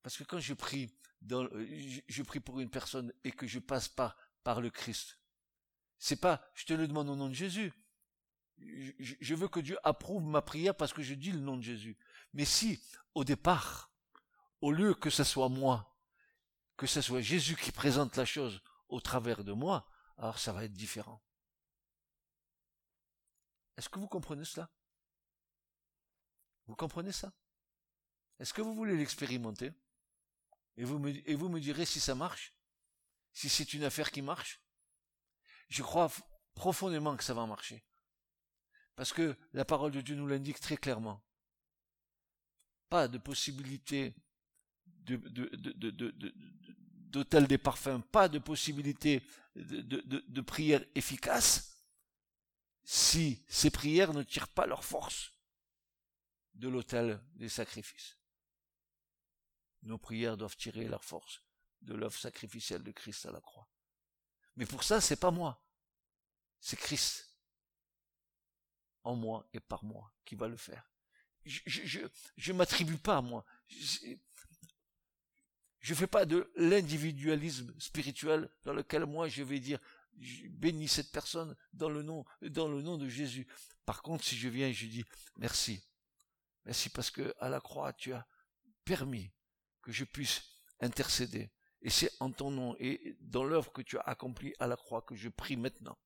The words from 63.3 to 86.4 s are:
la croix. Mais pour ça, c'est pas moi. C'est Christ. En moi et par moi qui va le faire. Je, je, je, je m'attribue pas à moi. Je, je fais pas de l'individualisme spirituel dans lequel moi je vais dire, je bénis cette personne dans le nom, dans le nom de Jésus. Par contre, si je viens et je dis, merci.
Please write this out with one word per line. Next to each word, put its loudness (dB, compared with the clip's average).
la -12
croix. -20
Mais -4
pour -6
ça, 6
c'est 4
pas 6
moi. -2
C'est -6
Christ. -2
En -2
moi -4
et -8
par -8
moi -12
qui -12
va -2
le -6
faire. -14
Je, -8
je, -4
je, -4
je -4
m'attribue 4
pas 4
à 4
moi. -6
Je, -6
je -2
fais 2
pas 8
de 4
l'individualisme 4
spirituel 0
dans -4
lequel 0
moi 0
je -4
vais -2
dire, -2
je -14
bénis 0
cette 2
personne -6
dans -2
le -2
nom, -8
dans 0
le -2
nom -4
de -4
Jésus. -4
Par -4
contre, -4
si 0
je -2
viens 0
et 0
je -6
dis, -6
merci. -2